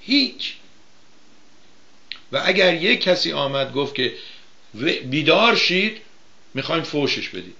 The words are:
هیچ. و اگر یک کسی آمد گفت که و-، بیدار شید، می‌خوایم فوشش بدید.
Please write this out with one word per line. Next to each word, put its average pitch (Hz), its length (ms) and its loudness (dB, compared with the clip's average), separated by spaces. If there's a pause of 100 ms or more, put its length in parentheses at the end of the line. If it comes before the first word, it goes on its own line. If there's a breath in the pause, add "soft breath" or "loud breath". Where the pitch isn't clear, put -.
هیچ. - 520 0 (1800)
و 139 140 0
اگر 185 280 4
یک 165 280 2
کسی 180 300 2
آمد 139 420 -2
گفت 139 220 -2
که 127 180 -2 (680 loud breath)
و-، 156 240 0
بیدار 156 500 4
شید، 196 420 0 (560)
می‌خوایم 156 300 -2
فوشش 139 460 -2
بدید. 92 300 -12